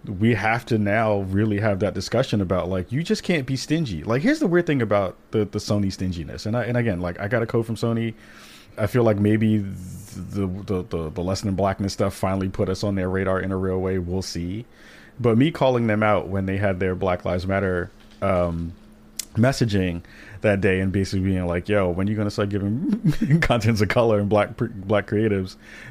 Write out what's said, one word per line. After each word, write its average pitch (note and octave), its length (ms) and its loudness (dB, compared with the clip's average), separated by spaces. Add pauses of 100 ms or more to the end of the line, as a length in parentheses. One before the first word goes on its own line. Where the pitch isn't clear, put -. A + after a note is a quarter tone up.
we G#2+ 300 2
have A2 300 0
to A2+ 120 0
now G#2 440 2
really G2+ 380 0
have G2+ 200 0
that G2 140 0
discussion A2+ 480 0
about, F2+ 280 0
like, F#2 220 -4
you C#3 120 -2
just G#3 200 -2
can't D3+ 240 -2
be C#3 80 -2
stingy. B2+ 480 -2
Like, A#2 180 0
here's D4 180 2
the C#4+ 80 0
weird F3 200 2
thing C#3 140 2
about G2+ 340 0 (160)
the, G#2+ 140 2
the G#2 140 -6
Sony G2+ 320 0
stinginess. F2 540 -6
And G#2+ 120 -2
I, A2+ 80 -2
and B2 120 0
again, A2 240 0
like, F2 180 -4
I G2+ 80 -4
got A2+ 140 0
a A#2 60 0
code A#2 180 0
from A2+ 100 -4
Sony. A2+ 380 -2 (640)
I G#2+ 100 0
feel B2 160 2
like G#2+ 140 4
maybe G#2+ 420 4
the, F#2 840 -8
the, F#2 380 -4
the, E2 260 -6
the E2+ 140 -6
Lesson G2 240 -2
in F#2+ 80 0
Blackness G2 380 -2
stuff G2 200 -2
finally F#2+ 360 -2
put F#2+ 200 -2
us F#2 140 -4
on G2+ 120 0
their F#2 140 -2
radar F#2+ 300 0
in F#2+ 120 -4
a F#2+ 60 -2
real F#2 220 0
way. F#2+ 180 0
We'll F2+ 240 -2
see. F#2 440 -8 (540)
But A#2 180 4
me D3+ 140 6
calling B2+ 360 2
them G#2+ 160 2
out G#2+ 240 4
when F#2+ 200 -2
they F#2+ 100 -2
had F#2+ 220 0
their F#2 160 0
Black F#2 280 0
Lives F2+ 220 -2
Matter, F#2 460 0 (300)
um, F2 520 0 (640)
messaging G2+ 680 2 (400)
that G2+ 180 4
day F#2 200 2
and F#2+ 120 0
basically F#2+ 320 0
being F#2 220 0
like, F2 240 -2
"Yo, G2 220 2
when F#2+ 160 -2
you G#2+ 80 -2
gonna G#2 160 -2
start G2+ 180 -2
giving D3 880 0
<laughs> - 20 2
contents A#2 400 2
of G2 80 2
color A2+ 300 4
and G2+ 80 0
black, G2+ 300 2
black G2+ 500 -2
creatives G2+ 480 0 (360)